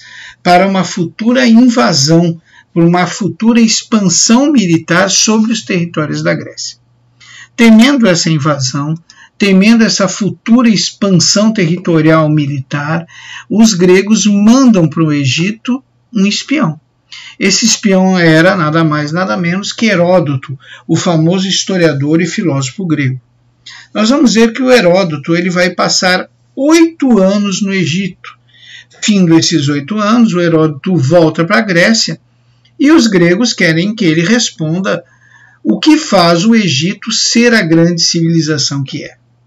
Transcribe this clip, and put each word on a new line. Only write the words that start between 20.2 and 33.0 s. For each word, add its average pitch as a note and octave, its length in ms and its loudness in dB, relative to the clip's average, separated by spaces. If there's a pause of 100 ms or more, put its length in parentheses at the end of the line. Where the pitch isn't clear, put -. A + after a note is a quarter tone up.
o E3 80 0
famoso E3+ 520 0
historiador E3 720 -2
e F3 60 -2
filósofo D#3+ 580 -6
grego. C#3 340 -4 (720)
Nós G#3+ 200 -2
vamos C4+ 240 2
ver A3+ 180 2
que C4+ 80 -8
o B3+ 80 0
Heródoto, F3 640 0
ele F3+ 140 -2
vai F3+ 220 -2
passar F3+ 580 -2 (260)
oito D4+ 640 2
anos G3 460 0
no G3 100 -4
Egito. F3+ 640 -6 (640)
Findo F#3 340 2
esses D#3+ 320 0
oito C#3+ 300 -4
anos, G#3+ 360 2
o F3 60 -2
Heródoto D#3+ 560 -2
volta D#3+ 480 2
para G#3 140 -2
a A3+ 40 0
Grécia G#3 580 0 (600)
e C#4+ 120 4
os B3+ 160 4